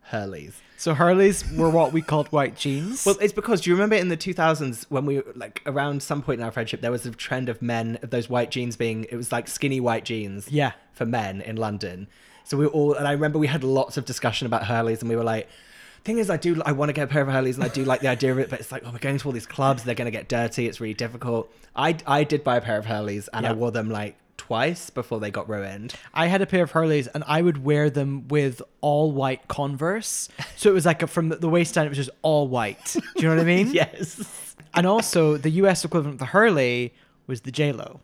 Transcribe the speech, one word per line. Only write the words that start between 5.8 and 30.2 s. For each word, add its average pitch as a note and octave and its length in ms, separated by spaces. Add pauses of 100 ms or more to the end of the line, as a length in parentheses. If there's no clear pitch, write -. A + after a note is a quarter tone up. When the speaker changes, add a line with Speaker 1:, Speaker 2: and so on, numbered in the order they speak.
Speaker 1:
some C#3+ 200
point A#2+ 180
in A#2 60
our A2+ 40
friendship, A#2 300
there A#2 100
was B2 140
a B2 60
trend B2+ 400
of A2+ 100
men, A#2 420
of A#2 80
those A#2+ 200
white A#2+ 200
jeans A#2+ 260
being, A2 340
it A#2+ 60
was, A#2+ 140
like, A#2+ 180
skinny C3+ 320
white A#2 240
jeans G#2 460
Speaker 2:
Yeah. C#3+ 220 (220)
Speaker 1:
for B2 100
men G#2 380
in A2 140
London. G2+ 520 (360)
So C#3+ 120
we C#3+ 100
were C#3+ 60
all, D3 220
and C#3+ 120
I C#3+ 60
remember D3+ 260
we D3+ 100
had C3+ 140
lots C3 360
of B2 80
discussion A#2+ 400
about A2+ 180
Hurleys, A#2 360
and A#2 100
we A2+ 60
were A#2 60
like, A2 240 (580)
"Thing A3+ 140
is, G#3 120
I E3 80
do, E3+ 260
I D3 80
wanna C#3+ 220
get D3 100
a - 20
pair C#3 160
of C3+ 60
Hurleys, C3 280
and C3+ 80
I B2 40
do C3 160
like B2+ 160
the C3+ 80
idea B2+ 240
of B2+ 60
it," A#2+ 120
but B2 100
it's A2 120
like, C3 120
"Oh, A#2+ 80
we're A#2+ 60
going C#3 200
to D3 100
all C3 40
these A#2 140
clubs, C3+ 380
they're A#2+ 100
gonna A#2+ 160
get - 180
dirty, A#2 380
it's - 140
really A2 140
difficult." A#2 580 (240)
I, D#3 200 (100)
I D3 180
did D3 180
buy B2 140
a A#2+ 60
pair A2 160
of G#2+ 80
Hurleys, G#2+ 460
and A2+ 140
I A#2+ 40
Speaker 2:
Yeah. A2+ 60
Speaker 1:
wore A#2 140
them, A2 200
like, G#2 260 (200)
twice C#3 540
before A#2 300
they G#2 100
got F#2+ 180
ruined. G2+ 460 (180)
Speaker 2:
I E3 140
had F#3+ 160
a F#3+ 40
pair F3+ 180
of D3 80
Hurleys, D#3 420
and D3+ 140
I D#3 120
would D#3+ 220
wear D3 260
them C#3 380
with C#3 340 (200)
all D3 320
white C3 340
Converse. D3 840 (280)